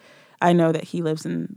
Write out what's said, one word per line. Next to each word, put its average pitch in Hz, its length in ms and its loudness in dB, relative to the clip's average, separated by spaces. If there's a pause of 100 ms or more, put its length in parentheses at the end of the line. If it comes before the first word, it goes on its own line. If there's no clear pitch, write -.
(400)
I 175 120 4
know 165 180 4
that 156 140 -2
he 175 180 -6
lives 156 240 -4
in - 300 -8